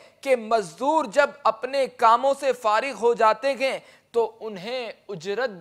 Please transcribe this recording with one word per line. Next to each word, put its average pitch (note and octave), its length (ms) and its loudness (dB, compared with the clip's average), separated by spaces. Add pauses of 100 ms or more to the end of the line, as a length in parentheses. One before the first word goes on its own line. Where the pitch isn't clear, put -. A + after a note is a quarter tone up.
(200)
कि C4 180 2
मजदूर A3+ 720 0
जब C#4+ 380 0
अपने B3+ 480 -2
कामों A#3+ 400 4
से C4+ 180 0
फारिग A3+ 440 -2
हो A#3 180 2
जाते A3 400 2
हैं A#3 280 -4 (300)
तो A3+ 120 2 (160)
उन्हें A3 680 -10
उजरत G3+ 400 -6 (120)